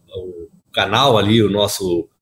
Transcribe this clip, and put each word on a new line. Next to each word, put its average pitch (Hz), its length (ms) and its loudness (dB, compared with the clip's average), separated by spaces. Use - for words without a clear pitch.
o 90 320 -14
canal 113 440 2
ali, 107 260 4
o 101 60 2
nosso 95 580 -2